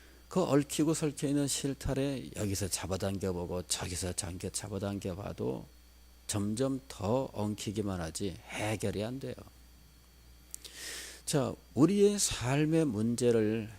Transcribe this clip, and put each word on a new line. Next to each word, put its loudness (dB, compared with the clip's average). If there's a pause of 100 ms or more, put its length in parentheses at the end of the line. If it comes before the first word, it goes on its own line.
(260)
그 2
얽히고 2
설켜있는 0
실타래 -2
여기서 -2
잡아당겨보고 -2
저기서 -4
잠겨-, -6
잡아당겨봐도 -6 (580)
점점 -2
더 0
엉키기만 -2
하지 -4 (140)
해결이 -2
안 -6
돼요. -8 (1900)
자, 2 (220)
우리의 8
삶의 2
문제를 4